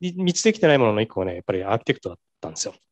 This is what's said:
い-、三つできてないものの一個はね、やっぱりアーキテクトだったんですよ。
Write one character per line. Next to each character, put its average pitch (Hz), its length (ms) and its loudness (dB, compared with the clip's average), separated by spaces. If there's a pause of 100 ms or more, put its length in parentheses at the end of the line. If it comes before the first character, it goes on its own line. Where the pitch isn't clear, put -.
い-、 175 160 -6
三 180 160 0
つ - 100 -4
で 220 100 4
き 214 60 -12
て 180 80 4
な 151 80 6
い 139 40 6
も 123 80 4
の 107 80 2
の 104 80 0
一 110 40 -2
個 - 140 -6
は 92 60 -2
ね、 87 80 -4
や 90 60 -10
っ - 40 -16
ぱ - 80 -2
り 92 100 -2
ア 98 120 -2
ー 113 40 0
キ - 60 -16
テ - 100 0
ク - 60 -14
ト - 80 -12
だ 87 60 -10
っ - 40 -20 (220)
た - 80 -10
ん 82 40 -12
で 80 40 -20
す - 100 -6
よ。 - 80 -12 (180)